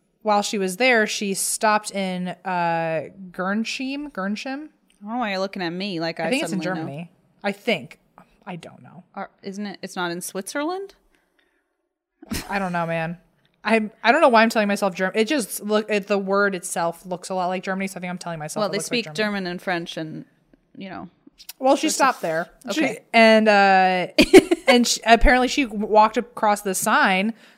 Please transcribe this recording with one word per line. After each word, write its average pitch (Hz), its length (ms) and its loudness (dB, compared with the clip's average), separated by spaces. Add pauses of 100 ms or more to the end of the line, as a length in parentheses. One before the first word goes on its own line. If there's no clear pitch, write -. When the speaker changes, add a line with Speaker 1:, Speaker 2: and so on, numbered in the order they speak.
(220)
Speaker 1:
while 208 200 2
she 208 160 -4
was 185 200 -4
there, 240 280 4
she 202 280 -4
stopped 208 580 -2
in, 185 380 -4
uh, 165 800 -4 (220)
Gernsheim. 254 840 -6
Gernsheim? 262 560 -8 (320)
Speaker 2:
I - 20 -18
don't 214 100 -10
know 247 60 -4
why 214 120 -4
you're 190 80 -4
looking 196 220 -6
at 165 100 -4
me 185 280 -6
like 165 220 -6
I 160 60 -4
Speaker 1:
I - 20 -4
think 277 140 -2
it's - 100 -6
in 180 80 -4
Speaker 2:
suddenly 175 200 -4
know. 143 60 -8
Speaker 1:
Germany. 147 240 -14 (320)
I 202 80 -4
think. 196 480 -6 (480)
I 185 80 -12
don't - 260 -20
know. 131 220 -20 (120)
Speaker 2:
Are, 196 140 -12 (140)
isn't 196 220 -10
it? 196 160 -12
It's 190 160 -12
not 175 140 -4
in 175 100 -8
Switzerland? 339 760 -8 (1500)
Speaker 1:
I 196 100 -4
don't 185 120 -4
know, 175 140 -2
man. 165 320 -6 (460)
I, 220 260 0 (140)
I 226 80 6
don't 311 100 4
know 294 80 8
why 226 140 6
I'm 226 60 4
telling 214 200 0
myself 202 260 -2
Germ-, 185 200 -2
it 220 100 2
just 247 360 -2
look, 214 280 0
it, 202 180 0
the 208 100 0
word 196 380 0
itself 175 500 -6
looks 180 240 -10
a 190 60 -6
lot 180 120 -2
like 185 160 -4
Germany, 190 240 -4
so 190 100 -12
I - 20 -12
think 180 100 -8
I'm 180 80 -8
telling 170 220 -10
myself 165 220 -8
Speaker 2:
Well, 202 80 0
Speaker 1:
it - 20 -6
Speaker 2:
they 196 60 -4
Speaker 1:
looks - 120 -4
like 254 160 -2
Speaker 2:
speak - 0 -
Speaker 1:
Germany. 151 120 -12
Speaker 2:
German 202 300 -4
and 175 140 -8
French 175 360 -6
and, 160 280 -10 (520)
you 196 120 -14
know. 180 200 -14 (500)
Speaker 1:
Well, 262 160 4
she 302 120 -2
Speaker 2:
That's - 60 -2
a - 20 -4
Speaker 1:
stopped 269 220 2
Speaker 2:
f-, - 40 -16
Speaker 1:
there. 170 280 -4 (220)
She, 311 140 0
Speaker 2:
okay. - 140 -6 (140)
Speaker 1:
and, 220 360 8
uh, 190 580 4 (320)
Speaker 2:
<laughs> - 280 4
Speaker 1:
and 247 200 4
she, - 180 -4
apparently 247 440 6
she 285 160 0
walked 214 520 2
across 208 440 0
the 190 140 -4
sign 220 580 2 (240)